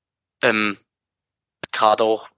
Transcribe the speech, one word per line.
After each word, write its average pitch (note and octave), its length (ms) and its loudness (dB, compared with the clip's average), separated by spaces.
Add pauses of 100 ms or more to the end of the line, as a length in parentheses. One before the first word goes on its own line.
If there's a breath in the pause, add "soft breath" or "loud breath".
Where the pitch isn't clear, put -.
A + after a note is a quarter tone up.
(420)
Ähm, G#2+ 340 0 (960)
gerade G#2+ 320 2
auch A2 340 -2